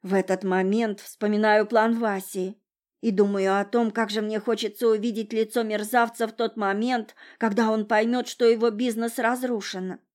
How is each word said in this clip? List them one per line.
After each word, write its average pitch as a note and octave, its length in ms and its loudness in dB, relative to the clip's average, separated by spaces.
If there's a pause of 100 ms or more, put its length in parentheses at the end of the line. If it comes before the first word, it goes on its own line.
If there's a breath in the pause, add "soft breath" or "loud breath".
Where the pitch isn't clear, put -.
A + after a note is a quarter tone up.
В F#3 100 -4
этот F#3+ 320 0
момент G3 560 0
вспоминаю G#3+ 640 2
план A3+ 320 2
Васи G3 600 -4 (400)
и A#3 100 0
думаю G3 480 2
о G3+ 60 0
том, A#3 260 0
как A3 200 -2
же G#3+ 100 -2
мне G#3+ 180 -4
хочется A3 480 -2
увидеть A3 460 0
лицо A3 300 0
мерзавца A3 640 0
в A3+ 40 -10
тот A3+ 240 -4
момент, A3 580 -2 (240 loud breath)
когда A3 320 2
он A3 160 0
поймёт, A#3 420 0
что - 160 -2
его A#3 260 4
бизнес A3+ 480 -4
разрушен. A3+ 800 -4 (160)